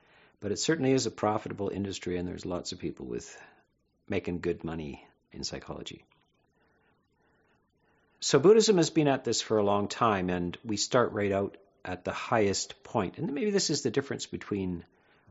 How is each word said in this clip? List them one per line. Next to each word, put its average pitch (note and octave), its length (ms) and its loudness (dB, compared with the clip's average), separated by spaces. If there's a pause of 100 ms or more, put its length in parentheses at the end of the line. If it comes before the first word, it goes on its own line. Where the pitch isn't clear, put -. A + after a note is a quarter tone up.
(400)
but G2+ 120 -6
it F2+ 80 -2
certainly C3+ 340 2
is B2+ 120 2
a G#2+ 60 -2
profitable - 580 -2
industry, F#2 480 -4
and F2 100 -4
there's F2 180 -10
lots F2+ 260 -6
of F2+ 80 -12
people - 260 -8
with A#1 320 -10 (720)
making F2+ 320 -4
good E2+ 240 -4
money D#2+ 420 -8 (260)
in - 120 -12
psychology. - 600 -12 (2250)
So - 200 4
Buddhism G#3+ 380 8
has D#3+ 120 4
been D3+ 180 2
at C3 160 2
this A2+ 180 0
for A2 160 2
a G#2+ 60 4
long G2+ 240 2
time, G2 420 2
and F2 360 -2
we G#2+ 120 -2
start - 360 2
right G2+ 180 0
out G2 260 0 (280)
at F2+ 180 -8
the F#2 80 -4
highest - 720 0
point. F#2 340 -2
And F#3 160 -4
maybe A3 180 0
this G3 180 2
is D3 120 -2
the A#2 100 0
difference A#2 340 -4
between F#2 580 -4 (460)